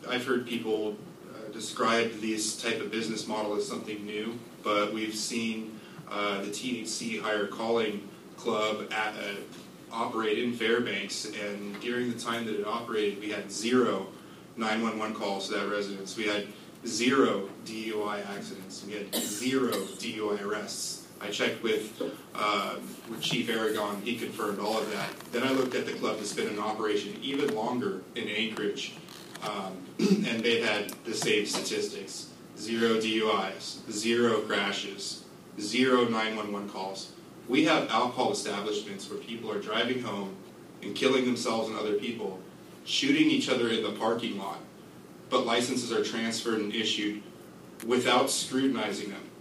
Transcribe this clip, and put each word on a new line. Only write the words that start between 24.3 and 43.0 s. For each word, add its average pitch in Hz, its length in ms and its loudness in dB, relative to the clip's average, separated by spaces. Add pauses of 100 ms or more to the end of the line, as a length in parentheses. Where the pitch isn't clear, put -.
all 107 180 2
of 107 140 0
that. - 160 -2 (240)
Then 120 120 2
I 135 60 4
looked 131 240 4
at - 120 0
the - 80 -2
club - 240 0
that's 101 160 -4
been 113 140 0
in 104 100 -2
operation 107 640 0
even 139 320 0
longer 202 480 0 (120)
in 113 140 -4
Anchorage, 107 680 -2 (480)
um, 95 360 -4 (100)
<clears throat> - 100 -10
and 185 420 6
they've 117 240 4
had 104 260 2 (140)
the 113 100 -4
same 107 320 4
statistics. - 840 -4 (300)
Zero 113 420 4
D 110 140 2
U 110 180 4 (240)
Is, - 240 -10 (100)
zero 113 500 4
crashes, 101 840 -2 (340)
zero 120 460 6
nine 110 320 2
one 104 160 -4
one 101 160 -4
calls. 95 440 -8 (360)
We 151 160 6
have 143 260 4
alcohol 123 420 2
establishments 101 760 -2
where 101 120 -6
people 113 320 -6
are 101 80 0
driving 117 420 0
home 101 320 -4 (480)
and 101 140 -6
killing 131 300 6
themselves 113 420 2
and 110 100 -4
other 107 160 2
people, 104 460 -2 (440)
shooting 143 460 6